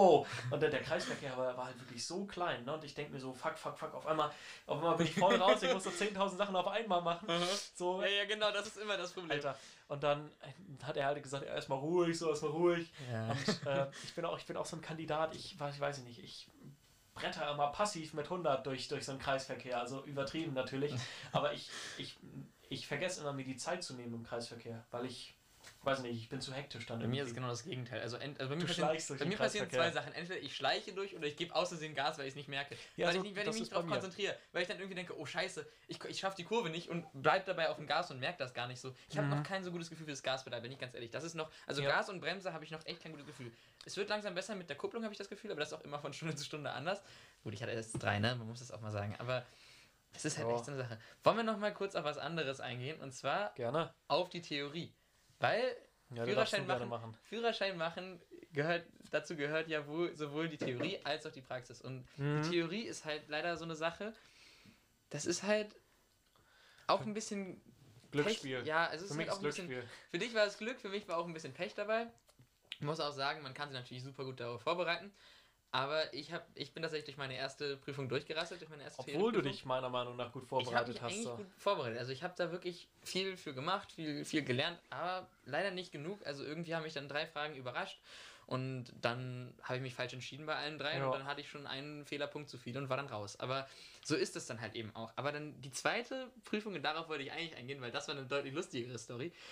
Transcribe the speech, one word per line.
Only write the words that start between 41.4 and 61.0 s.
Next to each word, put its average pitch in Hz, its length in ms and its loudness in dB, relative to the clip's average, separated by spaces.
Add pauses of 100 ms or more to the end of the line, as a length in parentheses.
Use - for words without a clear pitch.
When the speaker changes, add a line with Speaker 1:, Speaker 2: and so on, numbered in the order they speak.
Speaker 2:
also 143 160 0
Speaker 1:
Ja. 139 60 4
Speaker 2:
Gas 185 200 4
und 190 100 -6
Bremse 175 340 -4
hab 156 100 -8
ich 151 80 -12
noch 156 140 -8
echt 156 160 -8
kein 160 100 -12
gutes 147 160 -14
Gefühl. 127 240 -10 (340)
Es - 120 -8
wird 202 120 0
langsam 208 260 0
besser 190 200 -2
mit 180 140 -6
der 139 80 -4
Kupplung, 226 260 -2
hab 220 80 -2
ich 208 60 -10
das 196 120 -8
Gefühl, 208 220 -8
aber 165 80 -2
das 151 100 -2
ist - 80 -8
auch - 60 -16
immer 143 160 -6
von 143 140 -6
Stunde 160 220 -2
zu 143 100 -4
Stunde 147 260 -4
anders. 175 300 -2 (420)
Gut, 110 100 -4
ich 107 80 -8
hatte 113 120 -2
erst 117 280 -4
drei, 104 180 4
ne? 117 160 4
Man 113 120 -6
muss 117 120 -8
das 123 120 -12
auch 95 100 -10
mal 107 100 -4
sagen. 104 280 0
Aber 123 260 -2 (680)
es - 120 -8
ist 147 120 -2
halt 151 100 0
Speaker 1:
Ja. 117 80 2
Speaker 2:
echt 117 100 -2
so 139 60 -8
eine 135 100 -2
Sache. 117 160 -4 (260)
Wollen 180 140 10
wir 233 60 4
noch 220 140 2
mal 208 160 0
kurz 196 220 -2
auf 160 100 2
was 147 120 2
anderes 147 440 0
eingehen? 123 400 -4
Und 139 120 -8
zwar 175 420 0
Speaker 1:
Gerne. 143 380 0 (140)
Speaker 2:
auf 175 220 4
die 170 120 -6
Theorie. 143 520 -4 (460)
Weil 220 360 4 (400)
Speaker 1:
Ja, 117 100 0
du 202 100 4
darfst 220 180 6
Speaker 2:
Führerschein 202 80 4
Speaker 1:
du - 60 -2
gerne 120 180 2
Speaker 2:
machen, 120 40 -4
Speaker 1:
machen. 113 340 -4
Speaker 2:
Führerschein 214 540 0
machen 175 440 -4 (320)
gehört, 170 320 2 (260)
dazu 160 240 0
gehört 156 320 2
ja 151 200 0
wohl 160 280 0
sowohl 151 320 0
die 156 100 -4
Theorie 139 460 0